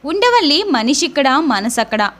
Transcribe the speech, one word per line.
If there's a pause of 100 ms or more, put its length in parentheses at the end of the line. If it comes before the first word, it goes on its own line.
ఉండవల్లి (160)
మనిషిక్కడ, (220)
మనసక్కడ. (180)